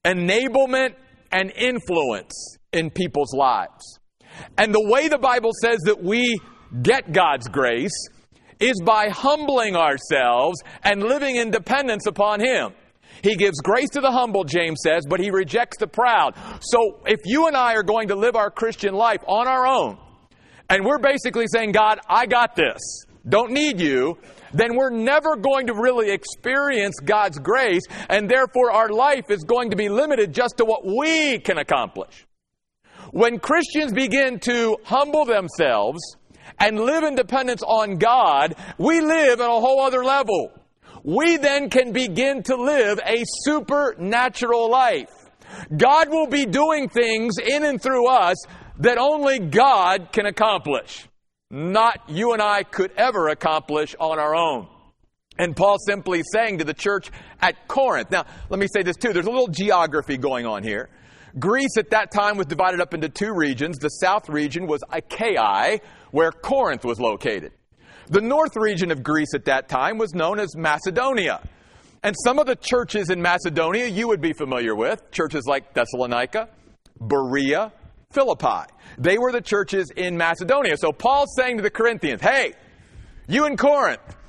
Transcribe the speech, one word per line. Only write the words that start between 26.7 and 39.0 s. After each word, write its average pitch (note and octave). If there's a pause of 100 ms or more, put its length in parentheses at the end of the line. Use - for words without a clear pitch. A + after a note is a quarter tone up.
God's G3
grace, F#3 (260)
and G#3
therefore B3
our A3
life B3+
is F#3
going A#3+
to G3
be G#3
limited A#3
just A#3+
to A#3
what A3
we C#4+
can E3+
accomplish. C#3 (840)
When A#3
Christians D4+
begin C4
to A#3
humble C#4+
themselves D#3 (580)
and G#3+
live D4+
in D4
dependence B3
on G#3+
God, E3+ (240)
we D#4+